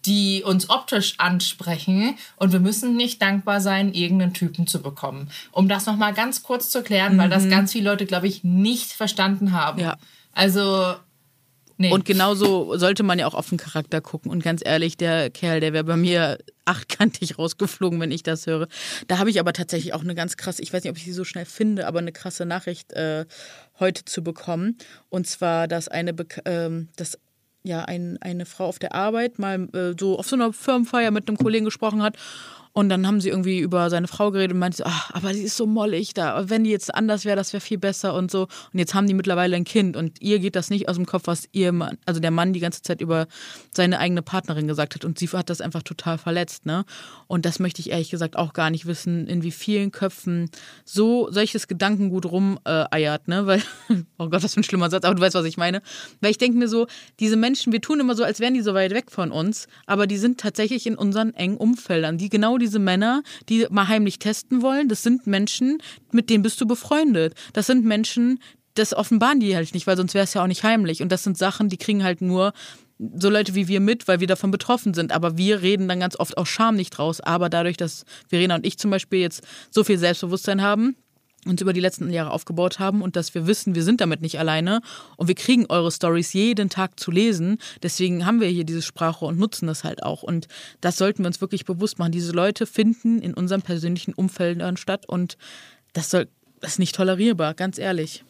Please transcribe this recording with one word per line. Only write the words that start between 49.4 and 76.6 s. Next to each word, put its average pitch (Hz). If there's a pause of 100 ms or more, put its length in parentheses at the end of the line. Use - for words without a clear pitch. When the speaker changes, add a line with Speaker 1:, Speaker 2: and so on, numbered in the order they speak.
Speaker 2:
wie 165
vielen 202
Köpfen 175 (340)
so 226
solches 208
Gedankengut 190
rum, 190
äh, 160
eiert, 151
ne? 190
Weil, 196 (260)
<laughs> 180 (140)
oh 165
Gott, 170
was 214
für -
ein 214
schlimmer 175
Satz, 185
aber 180
du 175
weißt, 185
was 180
ich 165
meine. 180 (400)
Weil 208
ich 220
denk 247
mir 240
so, 226 (340)
diese 214
Menschen, 240
wir 226
tun 302
immer 254
so, 226
als -
wären 247
die 247
so 202
weit 190
weg 233
von 175
uns, 180 (200)
aber 202
die 202
sind 240
tatsächlich 214
in 220
unseren 220
engen 190
Umfeldern. 170
Die, 202
genau 220
diese 220
Männer, 208 (240)
die 226
mal 196
heimlich 208
testen 220
wollen, 269
das 214
sind 247
Menschen, 214 (340)
mit 233
denen 214
bist 220
du 247
befreundet. 240 (200)
Das 214
sind 226
Menschen, 240 (340)
das 220
offenbaren 233
die 202
halt 165
nicht, 180
weil 190
sonst 180
wär's 196
ja 190
auch 185
nicht 185
heimlich. 214
Und 180
das 185
sind 190
Sachen, 196
die 185
kriegen 202
halt 180
nur 185 (640)
so 185
Leute 202
wie 190
wir 196
mit, 214
weil 185
wir 185
davon 190
betroffen 214
sind. 165
Aber 165
wir 190
reden 190
dann 180
ganz 180
oft -
aus 170
Scham 226